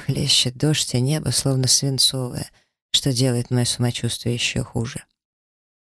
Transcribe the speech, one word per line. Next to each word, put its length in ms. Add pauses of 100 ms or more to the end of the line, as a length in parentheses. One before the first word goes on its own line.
хлещет 520
дождь, 380
и 60
небо 280
словно 380
свинцовое, 840 (420)
что 220
делает 380
моё 140
самочувствие 680
ещё 280
хуже. 400 (880)